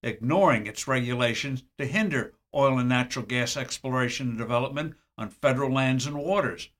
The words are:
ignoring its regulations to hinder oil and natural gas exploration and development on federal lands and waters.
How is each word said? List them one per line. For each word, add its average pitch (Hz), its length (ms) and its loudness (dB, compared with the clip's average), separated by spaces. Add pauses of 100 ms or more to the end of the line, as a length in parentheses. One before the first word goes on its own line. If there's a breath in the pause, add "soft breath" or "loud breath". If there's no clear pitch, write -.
ignoring 120 640 2
its - 180 -10
regulations 123 760 0 (140)
to 143 80 -4
hinder 156 480 0 (200)
oil 139 240 4
and 123 120 2
natural 123 360 0
gas 123 300 -2
exploration 127 720 -2
and 113 100 -4
development 135 580 -2 (220 soft breath)
on 107 120 -8
federal 127 420 0
lands 131 360 2
and 147 100 -6
waters. 143 640 -2